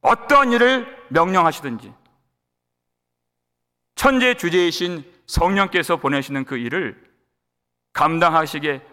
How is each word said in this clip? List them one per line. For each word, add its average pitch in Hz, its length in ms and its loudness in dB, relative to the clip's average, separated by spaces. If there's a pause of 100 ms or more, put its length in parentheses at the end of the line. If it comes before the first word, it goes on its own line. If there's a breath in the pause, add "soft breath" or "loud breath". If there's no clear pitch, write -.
어떤 262 500 2
일을 240 560 0
명령하시든지 160 840 0 (2000)
천재 254 400 2
주제이신 175 760 -2 (160)
성령께서 180 720 0
보내시는 139 480 -4
그 131 140 -8
일을 120 440 -8 (880)
감당하시게 156 1000 0